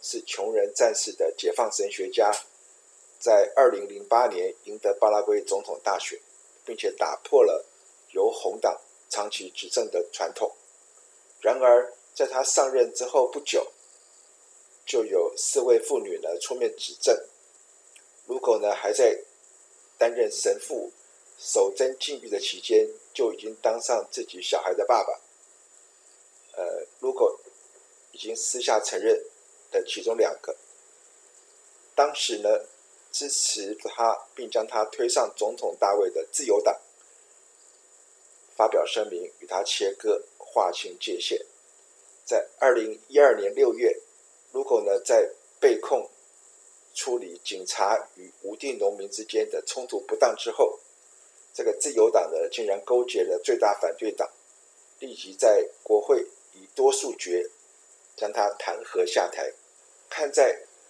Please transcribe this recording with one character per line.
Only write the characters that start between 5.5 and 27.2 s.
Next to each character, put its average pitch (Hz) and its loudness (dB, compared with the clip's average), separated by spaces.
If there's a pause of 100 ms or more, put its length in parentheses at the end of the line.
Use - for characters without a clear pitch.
统 87 -10
大 98 0
选， - -10 (460)
并 117 -10
且 98 -4
打 78 -2
破 131 6
了 82 2 (460)
由 98 2
红 104 -4
党 92 -2 (280)
长 104 -6
期 95 -10
执 - -12
政 110 -2
的 87 0
传 85 -6
统。 - -6 (840)
然 120 2
而， 123 6 (180)
在 139 0
他 131 0
上 131 2
任 123 4
之 127 -6
后 127 2
不 147 -10
久， - -2 (1120)
就 117 0
有 95 0
四 - -2
位 120 6
妇 127 -2
女 95 -6
呢 85 -6
出 - -8
面 120 -2
指 - -12
证， - 2 (1000)
Lugo 123 0
呢 104 0
还 104 -2
在 117 4 (760)
担 117 2
任 113 0
神 101 -2
父 - -10 (460)
守 98 0
贞 131 0
禁 143 -8
欲 117 -18
的 101 -4
期 - -6
间， 110 4 (240)
就 120 0
已 - -14
经 110 -12
当 117 0
上 - -2
自 123 -8
己 92 -16
小 - -2
孩 90 -2
的 98 0
爸 113 4
爸。 - -6 (1300)
呃， 87 -8 (140)
Lugo 127 0 (760)